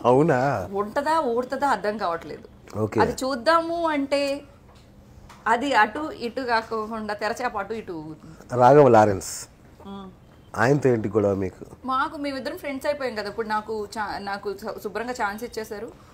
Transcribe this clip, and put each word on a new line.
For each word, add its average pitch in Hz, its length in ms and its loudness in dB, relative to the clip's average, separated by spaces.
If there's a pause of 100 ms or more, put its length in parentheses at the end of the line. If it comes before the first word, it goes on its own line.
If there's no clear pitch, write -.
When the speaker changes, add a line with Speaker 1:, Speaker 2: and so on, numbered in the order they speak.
Speaker 1:
అవునా? 127 680 2
Speaker 2:
ఉంటదా 277 480 0
ఊడుతుందా 254 480 -2
అర్థం 208 300 -2
కావట్లేదు. 165 800 -8
Speaker 1:
ఓకే. 107 220 0
Speaker 2:
అది 240 120 2
చూద్దాము 330 760 0
అంటే 285 520 -2 (1040)
అది 247 280 0
అటు 233 380 2
ఇటు 233 280 -6
కాకోకుండా 220 760 -4
తెరచాప 220 440 -4
అటు 196 140 -6
ఇటు 214 200 -8
ఊగుతుంది. 156 680 -6
Speaker 1:
రాఘవ 135 280 10
లారెన్స్ 107 600 4 (380)
Speaker 2:
మ్మ్. 196 240 -14 (460)
Speaker 1:
ఆయనతో 131 320 4
ఏంటి 110 200 2
గొడవ 101 260 2
మీకు? 95 320 -6 (180)
Speaker 2:
మాకు 277 320 -2
మేమిద్దరం 285 420 -8
ఫ్రెండ్స్ 277 280 -8
అయిపోయాం 277 280 -4
కదా. 208 140 -6
ఇప్పుడు 214 200 -6
నాకు 214 400 -4 (100)
చా-, 190 200 -6
నాకు 202 340 -8
శు-, 202 300 -10
శుభ్రంగా 220 300 -6
ఛాన్స్ 220 320 -6
ఇచ్చేశారు. 220 480 -10 (220)